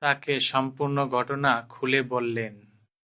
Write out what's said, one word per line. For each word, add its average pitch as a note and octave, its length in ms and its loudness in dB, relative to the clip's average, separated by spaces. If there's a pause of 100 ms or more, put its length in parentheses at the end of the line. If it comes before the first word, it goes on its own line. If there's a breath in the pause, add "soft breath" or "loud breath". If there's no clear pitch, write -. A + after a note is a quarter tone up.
তাকে C#3+ 400 0
সম্পূর্ণ C3+ 680 0
ঘটনা B2 600 0
খুলে C3 340 0
বললেন। A#2 580 -4 (440)